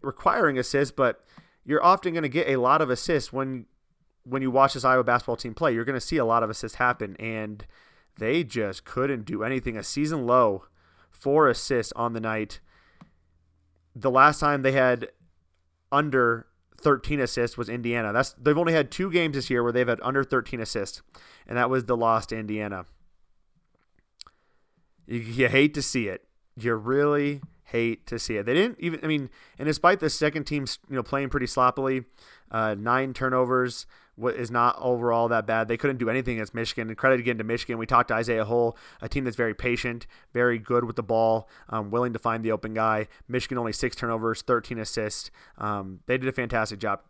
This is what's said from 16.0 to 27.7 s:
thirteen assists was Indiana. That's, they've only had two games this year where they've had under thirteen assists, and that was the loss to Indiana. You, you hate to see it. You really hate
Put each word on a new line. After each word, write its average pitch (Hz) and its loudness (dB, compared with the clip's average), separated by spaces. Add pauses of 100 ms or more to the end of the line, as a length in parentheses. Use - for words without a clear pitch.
thirteen 143 2
assists 120 -2
was 110 -6
Indiana. 117 -2
That's, 123 0
they've 143 2
only 165 2
had 143 2
two 190 -4
games 165 2
this 135 -4
year 120 2
where 120 2
they've 120 2
had 117 0
under 135 0
thirteen 127 -2
assists, 107 -6 (460)
and 120 -4
that 123 2
was 127 0
the 123 0
loss 113 2
to 113 -8
Indiana. 104 -6 (2250)
You, 120 -6
you 117 2
hate 139 4
to 147 -4
see 120 -2
it. - -10 (280)
You 113 -2
really 143 0 (220)
hate 117 -2